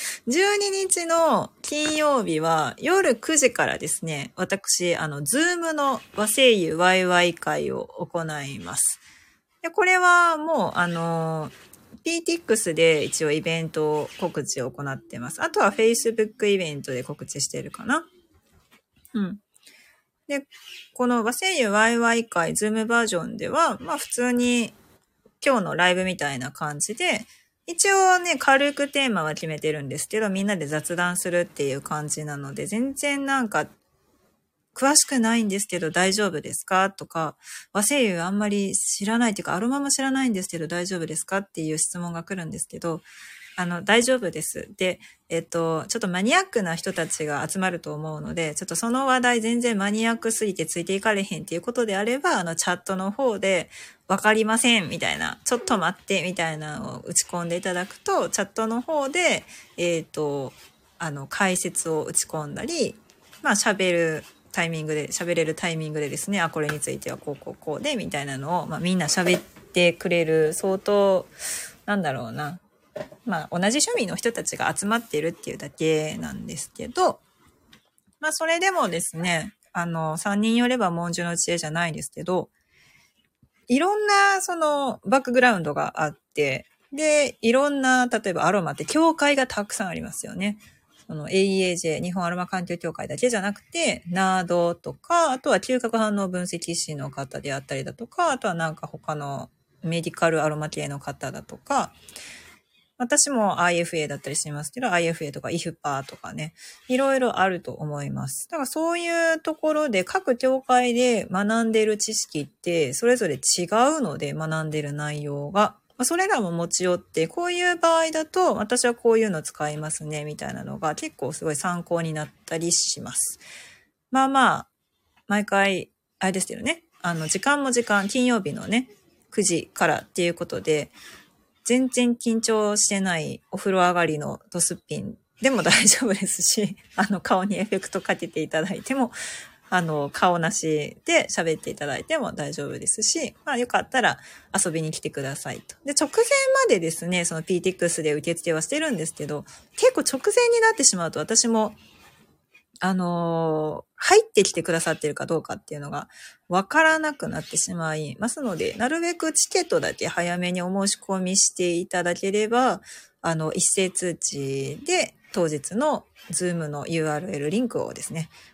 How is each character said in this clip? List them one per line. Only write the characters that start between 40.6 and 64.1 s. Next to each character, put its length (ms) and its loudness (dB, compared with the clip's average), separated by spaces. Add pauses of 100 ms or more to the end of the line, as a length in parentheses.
大 180 -4
丈 120 -4
夫 100 -4
で 80 -8
す 80 -6
か？ 140 -4
っ 140 -6
て 100 -8
い 120 -2
う 60 -4
質 180 -2
問 160 -8
が 100 -8
来 120 -8
る 100 -8
ん 60 -10
で 80 -10
す 80 -6
け 100 -16
ど、 240 -4 (580)
あ 60 -2
の、 180 -4
大 200 4
丈 140 2
夫 120 -4
で 140 -8
す。 340 -10
で、 220 -2 (300)
え 100 -2
っ 40 -8
と、 440 -2
ち 80 -4
ょ 20 -4
っ 20 -4
と 80 -2
マ 140 -2
ニ 140 4
ア 60 6
ッ 20 -2
ク 180 -2
な 140 -2
人 180 -6
た 140 -2
ち 180 -4
が 240 -4
集 80 -4
ま 140 0
る 80 -8
と 160 -10
思 220 -8
う 40 -10
の 140 -8
で、 180 -2
ち 80 -6
ょ 40 -10
っ 20 -14
と 80 -6
そ 160 -2
の 160 0
話 140 4
題 200 4
全 200 0
然 140 2
マ 140 2
ニ 180 2
ア 60 2
ッ 40 -2
ク 140 -2
す 140 0
ぎ 80 -2
て 140 -4
つ 120 -4
い 60 -4
て 80 -2
い 80 -2
か 140 2
れ 80 0
へ 160 -6
ん 20 -10
っ 40 -12
て 100 -6
い 20 -2
う 40 -4
こ 120 -8
と 140 0
で 100 -2
あ 60 0
れ 160 -2
ば、 200 2
あ 40 -2
の、 120 -4
チ 140 0
ャ 80 0
ッ 80 -18
ト 100 -2
の 140 -4
方 300 -2
で、 320 0 (360)
「わ 120 0
か 120 4
り 140 4
ま 140 2
せ 200 4
ん」 100 -4
み 100 -6
た 120 -2
い 60 -2
な、 260 -6
「ち 100 0
ょ 40 0
っ 40 -4
と 180 0
待 200 0
っ 60 -20
て」 160 0
み 140 -4
た 160 -2
い 80 -8
な 200 -8
の 180 -10
を 20 -12
打 160 -6
ち 100 2
込 200 -4
ん 40 -4
で 80 -2
い 40 -4
た 120 -2
だ 140 -2
く 120 -18
と、 300 2
チ 120 -2
ャ 40 2
ッ 40 -18
ト 180 -2
の 140 -2
方 280 0
で、 340 0 (320)
え 260 0
っ 40 -12
と、 480 -4 (460)
あ 100 -6
の、 160 -10
解 320 0
説 320 -4
を 140 0
打 100 -8
ち 140 0
込 180 -6
ん 80 -10
だ 100 -8
り、 300 -2 (480)
ま 100 2
あ、 40 4
喋 360 2
る 320 0 (280)